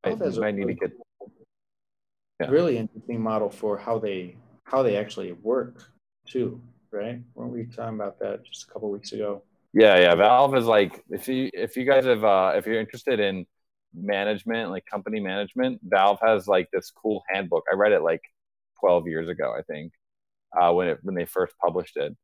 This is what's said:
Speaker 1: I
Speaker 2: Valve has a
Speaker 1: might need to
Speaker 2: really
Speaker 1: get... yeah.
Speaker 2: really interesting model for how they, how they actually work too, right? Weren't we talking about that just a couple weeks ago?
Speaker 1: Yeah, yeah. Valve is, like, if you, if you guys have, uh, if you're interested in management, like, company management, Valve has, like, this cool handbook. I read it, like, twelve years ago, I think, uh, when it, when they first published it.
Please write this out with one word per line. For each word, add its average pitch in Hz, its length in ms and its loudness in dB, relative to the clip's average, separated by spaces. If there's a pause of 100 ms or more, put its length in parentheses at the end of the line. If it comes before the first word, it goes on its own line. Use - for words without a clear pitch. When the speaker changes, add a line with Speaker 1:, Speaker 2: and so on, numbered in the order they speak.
Speaker 1:
I - 60 -2
Speaker 2:
Valve 214 120 -4
has 147 180 -2
a - 20 -2
Speaker 1:
might 107 140 -2
need 98 80 -4
to 98 40 -4
Speaker 2:
really - 140 -4
Speaker 1:
get... 95 120 -4 (1500)
yeah. - 80 -4
Speaker 2:
really 147 300 2
interesting 113 420 -10
model 110 300 -2
for 104 260 -6
how 113 220 -4
they, 95 380 -8 (280)
how 135 180 0
they 107 140 2
actually 98 360 -8
work 117 520 -4 (420)
too, 120 340 -6 (300)
right? 113 300 -10 (140)
Weren't 123 180 -12
we 117 120 -8
talking 117 300 -10
about 101 260 -10
that 101 240 -8
just - 240 -20
a - 40 -20
couple 107 180 -8
weeks 101 220 -10
ago? 104 300 -6 (300)
Speaker 1:
Yeah, 104 260 10
yeah. 87 160 8
Valve 123 420 6
is, 120 80 2
like, 107 460 2
if 98 180 -10
you, 131 240 -4
if 101 240 -8
you 131 80 -6
guys 135 220 4
have, 113 180 2
uh, 95 320 4
if 101 100 -2
you're 110 140 -2
interested 117 400 -4
in 95 260 -4 (480)
management, 101 760 -4
like, 104 160 -10
company 107 340 -8
management, 104 600 -6
Valve 98 400 2
has, 107 260 2
like, 92 240 2
this 92 180 -6
cool 107 380 -6
handbook. 90 420 -2
I 98 60 0
read 104 160 4
it, 85 100 2
like, 82 200 -2 (580)
twelve 87 260 2
years 82 220 -6
ago, 76 280 -6
I 73 60 -10
think, 76 300 -12 (640)
uh, 87 160 4
when 90 160 0
it, 78 140 -4
when 95 120 -8
they 87 100 -4
first 90 340 -4
published 87 380 -4
it. 71 280 -8